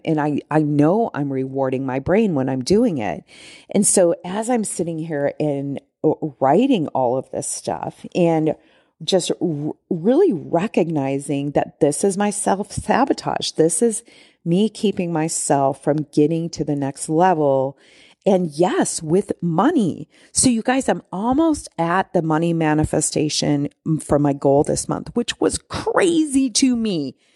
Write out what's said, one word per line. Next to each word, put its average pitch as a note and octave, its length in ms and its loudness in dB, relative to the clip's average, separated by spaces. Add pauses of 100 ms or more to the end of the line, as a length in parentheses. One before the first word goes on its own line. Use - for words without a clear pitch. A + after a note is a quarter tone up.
and D#3 160 0
I, D3 180 -2 (120)
I D#3 100 2
know D3+ 520 2
I'm C#3 200 -4
rewarding C3+ 520 -2
my C3 140 -4
brain F#3 360 2
when C3 120 0
I'm C3 160 -2
doing G3 360 2
it. F2+ 240 -4 (480)
And G3+ 140 2
so F3 380 4
as G#3 260 -6
I'm A#3+ 140 2
sitting E3 360 -6
here D3 400 -2
and, C#3 420 -2 (220)
uh, D#3 100 2 (260)
writing F3 500 4
all B2+ 280 0
of C3 140 -6
this - 160 -6
stuff - 680 -8
and D#3+ 420 2 (480)
just E3+ 280 0 (100)
r-, D3+ 320 -4 (160)
really B3 420 2
recognizing D3 1200 -2
that - 280 -2
this D3 240 2
is G3 120 2
my G3+ 140 0
self-sabotage. - 1200 -2
This E3 280 2
is A#3 220 0 (420)
me F3+ 240 2
keeping F#3+ 420 -2
myself D3 720 0
from D3+ 300 0
getting E3 380 2
to - 120 -6
the D3 120 -2
next C#3 340 -6
level. D3+ 680 2 (440)
And F3+ 280 2
yes, F#3+ 500 0
with E3+ 400 0
money. F3+ 680 0 (240)
So - 160 2
you A3+ 140 0
guys, B3+ 260 -2
I'm F#3 140 0 (100)
almost C4+ 560 0 (120)
at E3+ 340 0
the F3 80 2
money D#3+ 320 2
manifestation D3+ 1160 0 (300)
for C#3+ 200 0
my C#3+ 140 2
goal C#3+ 300 4
this C#3+ 240 -4
month, - 280 -6
which - 260 -4
was - 160 2
crazy D#4 960 0
to B3+ 240 2
me. F3+ 420 -4 (180)